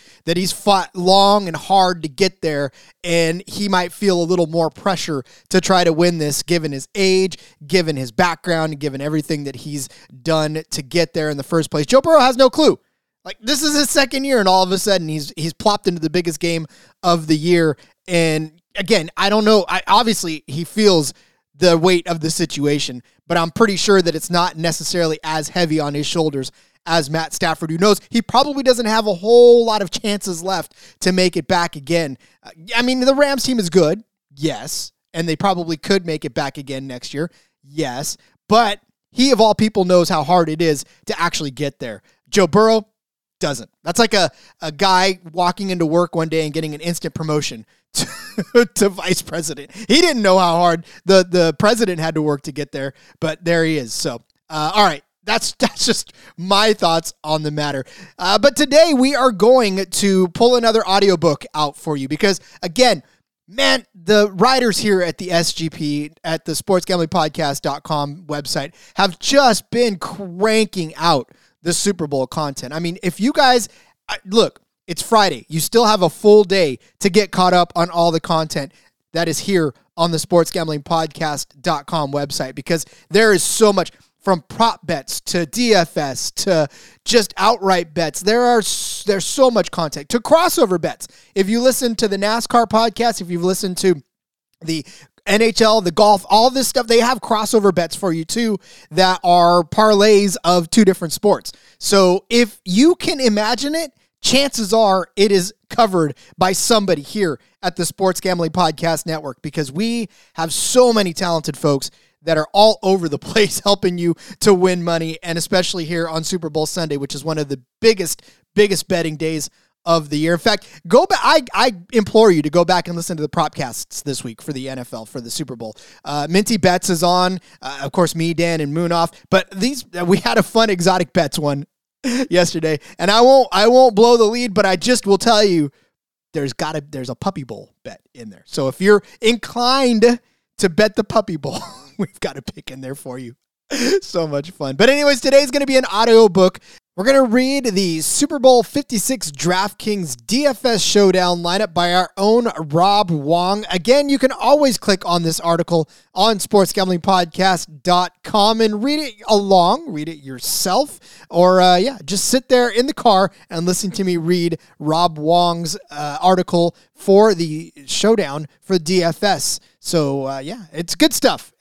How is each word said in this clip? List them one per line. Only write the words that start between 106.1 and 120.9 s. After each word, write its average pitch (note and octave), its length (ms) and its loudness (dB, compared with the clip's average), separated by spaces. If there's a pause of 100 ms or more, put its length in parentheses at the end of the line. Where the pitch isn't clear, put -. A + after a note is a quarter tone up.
by F#3 140 0
somebody F#3+ 500 0
here E3+ 360 -4 (240)
at F3+ 140 -6
the E3+ 100 -4
Sports F#3 340 -2
Gambling F3 300 -2
Podcast E3 560 -2
Network D3+ 360 -10
because D3 280 -6
we A3+ 380 -4 (260)
have E3 180 -6
so B3 400 2
many G3 200 0
talented E3 440 -4
folks C#3+ 340 0 (320)
that D#3+ 140 -2
are D3+ 160 -2
all G#3+ 300 4
over F#3+ 260 0
the C#3+ 100 -4
<laughs> - 20 -20
place - 400 -2
helping G3 380 -2
you E3+ 180 -2 (240)
to G#3 120 6
win F3+ 300 2
money, E3 400 -4
and E3+ 160 -6
especially F3+ 460 -2
here E3 240 -4
on D#3+ 160 -6
Super E3 260 -6
Bowl D#3 160 -2
Sunday, D3+ 300 -6
which C#3 180 -8
is C#3 100 -12
one D#3+ 140 -4
of D3 100 -4
the C3+ 140 -8 (180)
biggest, F#3+ 420 0 (340)
biggest G3 320 2
betting E3 280 -4
days D#3 340 -6 (340)
of E3 260 0
the D3 60 -2
year. D#3+ 180 0
In E3 40 0
fact, G#3 280 -2 (200)
go A#3+ 200 4